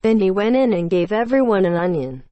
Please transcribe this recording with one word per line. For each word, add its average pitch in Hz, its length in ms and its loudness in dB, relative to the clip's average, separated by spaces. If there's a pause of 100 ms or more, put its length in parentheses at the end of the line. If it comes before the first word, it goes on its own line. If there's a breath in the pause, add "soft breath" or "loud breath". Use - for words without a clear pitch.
Then 220 160 2
he 190 120 2
went 208 240 0
in 262 180 2
and 170 160 -2
gave 180 220 0
everyone 233 540 0
an 170 100 0
onion. 147 560 -4